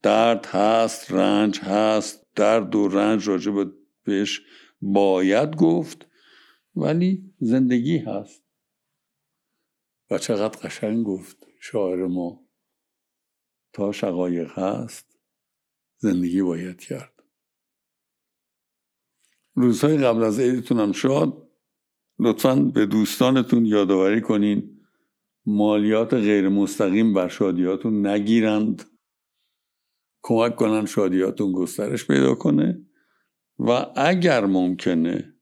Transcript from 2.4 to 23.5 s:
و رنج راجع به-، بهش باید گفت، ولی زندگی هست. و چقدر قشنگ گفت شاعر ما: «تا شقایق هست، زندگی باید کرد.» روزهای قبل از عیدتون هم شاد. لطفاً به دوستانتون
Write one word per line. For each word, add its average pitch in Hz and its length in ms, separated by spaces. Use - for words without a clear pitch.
و 101 120
رنج 101 400
راجع 98 240
به-، 98 200
بهش 98 380
باید 98 760
گفت، 165 520
ولی 175 640
زندگی 123 580
هست. 104 460
و 98 60
چقدر 107 420
قشنگ 113 460
گفت 95 320
شاعر 92 480
ما: 87 320
«تا 104 180
شقایق 90 680
هست، 110 600
زندگی 90 440
باید 90 400
کرد.» - 420
روزهای 127 420
قبل 117 260
از 110 160
عیدتون 123 400
هم 104 120
شاد. - 580
لطفاً 123 360
به 135 300
دوستانتون 117 800